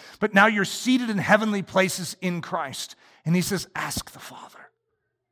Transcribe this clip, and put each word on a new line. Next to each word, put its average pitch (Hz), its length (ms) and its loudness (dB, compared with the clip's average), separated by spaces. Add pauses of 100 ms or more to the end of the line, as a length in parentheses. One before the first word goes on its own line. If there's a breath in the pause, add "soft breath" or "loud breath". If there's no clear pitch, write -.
(200 loud breath)
but 214 140 -2
now 202 120 8
you're 214 180 2
seated 247 440 0
in 208 100 -2
heavenly 208 440 2
places 190 580 -2
in 175 200 -4
Christ. 151 540 -8 (300 soft breath)
And 160 100 2
he 180 80 4
says, 180 320 -4
"Ask - 360 -8
the - 100 -20
Father. - 500 -20 (600)